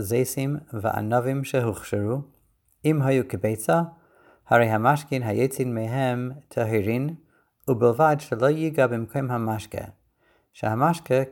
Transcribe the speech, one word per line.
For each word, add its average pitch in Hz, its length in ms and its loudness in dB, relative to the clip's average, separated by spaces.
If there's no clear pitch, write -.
זיתים 127 560 -2
וענבים 117 720 -2
שהוכשרו, 113 760 -2
אם 151 180 2
היו 135 260 2
כביצה, 113 540 0
הרי 117 180 6
המשכין 123 560 0
היוצאים 120 520 0
מהם 123 560 -2
טהרין, 113 640 0
ובלבד 123 500 4
שלא 123 280 -2
ייגע 147 400 2
במקום 120 440 -4
המשקה, 110 540 -4
שהמשקה 131 800 0